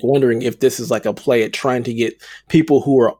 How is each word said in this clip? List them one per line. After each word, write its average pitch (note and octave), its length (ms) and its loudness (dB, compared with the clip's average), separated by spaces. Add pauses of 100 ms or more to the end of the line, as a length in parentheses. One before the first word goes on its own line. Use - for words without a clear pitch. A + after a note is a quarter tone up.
wondering B2+ 400 0
if A#2 160 -6
this B2+ 200 0
is, A2+ 120 -8
like, A2+ 160 -2
a - 60 -2
play A#2+ 280 0
at G#2+ 120 -4
trying B2+ 320 -4
to A#2+ 80 -6
get A2+ 280 -4 (280)
people D#3 320 4
who C3+ 200 2
are A2 180 0